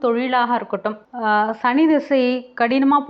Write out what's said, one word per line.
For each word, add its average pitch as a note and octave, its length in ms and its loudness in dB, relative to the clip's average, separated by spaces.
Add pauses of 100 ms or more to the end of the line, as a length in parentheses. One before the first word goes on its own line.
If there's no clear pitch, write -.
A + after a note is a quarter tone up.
தொழிலாக A#3+ 560 0
இருக்கட்டும், G#3+ 360 -6 (280)
ஆ, G#3+ 100 0 (300)
சனி C4+ 300 2
திசை C4+ 280 0 (400)
கடினமா C4+ 480 2